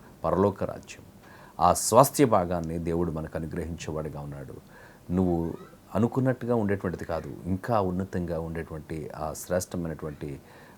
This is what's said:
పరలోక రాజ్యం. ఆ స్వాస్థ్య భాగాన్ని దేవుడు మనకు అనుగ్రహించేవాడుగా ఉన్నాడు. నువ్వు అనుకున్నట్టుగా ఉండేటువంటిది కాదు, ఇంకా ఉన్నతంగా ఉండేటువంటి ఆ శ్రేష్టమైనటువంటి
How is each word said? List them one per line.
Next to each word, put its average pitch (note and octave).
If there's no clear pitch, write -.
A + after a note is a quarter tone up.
పరలోక F2+
రాజ్యం. -
ఆ E2+
స్వాస్థ్య C3+
భాగాన్ని F2
దేవుడు E2+
మనకు D#2
అనుగ్రహించేవాడుగా D#2
ఉన్నాడు. C#2+
నువ్వు F2
అనుకున్నట్టుగా A#2+
ఉండేటువంటిది G2+
కాదు, D2+
ఇంకా F#2+
ఉన్నతంగా F2+
ఉండేటువంటి D#2+
ఆ D#2
శ్రేష్టమైనటువంటి D#2+